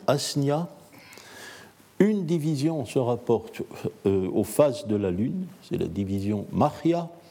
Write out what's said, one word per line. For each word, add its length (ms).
Asnia. 600
Une 260
division 640
se 100
rapporte, 640
euh, 260
aux 100
phases 440
de 80
la 160
Lune, 340
c'est 160
la 80
division 680
Mahia, 560